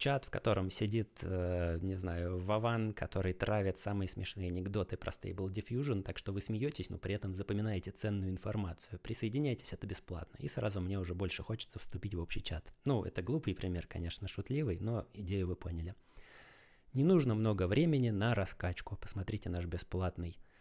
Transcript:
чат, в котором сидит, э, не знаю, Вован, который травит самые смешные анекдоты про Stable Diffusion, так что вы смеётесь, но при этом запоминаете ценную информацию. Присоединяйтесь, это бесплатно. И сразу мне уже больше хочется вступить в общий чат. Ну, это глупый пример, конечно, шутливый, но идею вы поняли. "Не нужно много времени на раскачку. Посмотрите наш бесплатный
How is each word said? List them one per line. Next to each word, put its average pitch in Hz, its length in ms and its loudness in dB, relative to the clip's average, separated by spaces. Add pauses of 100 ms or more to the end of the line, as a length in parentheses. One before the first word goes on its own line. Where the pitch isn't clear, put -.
чат, 139 220 2
в - 60 -14
котором 95 400 2
сидит, 110 520 0
э, 87 580 2
не 95 140 0
знаю, 90 460 -2
Вован, 110 520 2
который 92 400 0
травит 98 460 2
самые 101 300 0
смешные 92 420 -4
анекдоты 92 460 -2
про - 140 -4
Stable 95 380 -4
Diffusion, 113 540 -2
так - 160 -8
что - 140 -4
вы 98 80 -2
смеётесь, 110 500 -2
но 92 80 -6
при - 160 -2
этом 98 200 -2
запоминаете 101 580 0
ценную 101 380 0
информацию. 101 680 -4
Присоединяйтесь, 120 760 -2
это - 140 -6
бесплатно. - 520 -6
И 139 100 -4
сразу 104 320 0
мне 95 180 0
уже 90 160 -2
больше 92 300 -2
хочется - 340 -6
вступить - 380 -4
в 85 40 0
общий - 220 -2
чат. - 220 -4 (200)
Ну, 123 200 4
это - 180 -4
глупый 107 320 0
пример, 87 320 -2
конечно, 87 400 -6
шутливый, 107 540 -2
но 110 340 0
идею 95 320 0
вы 90 80 0
поняли. 85 400 -4 (1000)
"Не 131 100 6
нужно 147 320 8
много 104 320 4
времени 131 420 6
на 107 240 4
раскачку. 95 640 -2
Посмотрите 98 540 -4
наш 87 160 0
бесплатный 87 680 -2 (240)